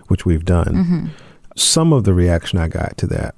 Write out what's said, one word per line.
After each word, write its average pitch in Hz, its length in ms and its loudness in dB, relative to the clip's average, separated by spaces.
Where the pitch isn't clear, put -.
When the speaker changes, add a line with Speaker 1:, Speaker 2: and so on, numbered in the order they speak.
Speaker 1:
which - 160 0
we've 82 220 0
done. 87 280 2
Speaker 2:
Mm-hmm. 170 320 0
Speaker 1:
Some 160 360 2
of 123 120 2
the 98 100 4
reaction 87 440 0
I 82 100 0
got 82 300 -6
to - 100 -2
that - 300 -6